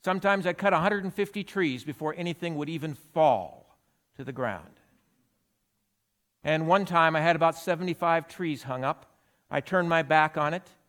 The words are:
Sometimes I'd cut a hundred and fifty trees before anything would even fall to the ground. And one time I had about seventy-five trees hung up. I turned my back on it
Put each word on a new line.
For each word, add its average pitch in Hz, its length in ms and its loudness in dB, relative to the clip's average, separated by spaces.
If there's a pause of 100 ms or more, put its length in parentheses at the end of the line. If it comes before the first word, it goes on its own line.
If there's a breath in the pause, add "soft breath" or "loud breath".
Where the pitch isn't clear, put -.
Sometimes 190 420 0
I'd 175 100 -2
cut 196 140 2
a 180 60 4
hundred 196 260 0
and 190 100 -8
fifty 202 300 -4
trees 143 400 -2
before 151 340 -6
anything 170 380 -6
would 147 140 -6
even 160 240 -6
fall 127 840 0 (380)
to 139 80 -14
the 131 80 -12
ground. 107 480 -8 (1700)
And 156 200 0
one 190 200 4
time 165 280 4
I 160 60 2
had 160 160 4
about 160 220 2
seventy-five 170 720 -2
trees 156 340 -6
hung 127 220 -6
up. 143 200 -4 (460)
I 143 80 0
turned 175 300 0
my 165 120 4
back 156 360 2
on 151 160 0
it 185 100 -8 (260)